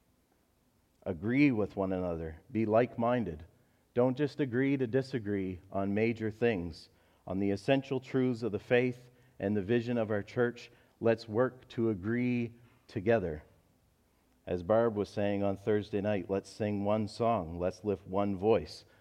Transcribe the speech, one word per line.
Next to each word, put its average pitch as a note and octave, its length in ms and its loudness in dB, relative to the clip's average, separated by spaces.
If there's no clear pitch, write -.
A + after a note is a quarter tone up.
Agree A#2 480 2
with G#2 240 0
one F#2+ 180 0
another. E2 480 -4
Be A2 140 0
like-minded. A#2 800 2
Don't B2+ 240 2
just D3 220 -2
agree C3+ 380 2
to C3 80 0
disagree G2+ 720 -2
on G2 220 0
major A2 360 0
things, G2 600 -2
on F#2+ 140 -4
the G2+ 120 2
essential C3+ 480 0
truths B2+ 440 -2
of G#2+ 80 -2
the G#2 80 -2
faith B2 400 2
and G2+ 160 0
the G#2 60 0
vision A#2+ 360 0
of A2 140 0
our G2+ 100 0
church. A#2+ 500 -2
Let's A2+ 280 2
work B2+ 420 0
to A2+ 200 0
agree A#2 640 -2
together. F#2 540 0
As F2+ 160 -2
Barb A2 340 2
was G2+ 140 -2
saying G2+ 320 -2
on G2 160 -2
Thursday G#2 440 -2
night, G#2 280 -2
let's G2 200 -2
sing G#2 340 -2
one G#2 240 0
song. G2 500 -2
Let's F2+ 280 -4
lift F#2+ 200 -4
one G2+ 300 -2
voice. G2 480 0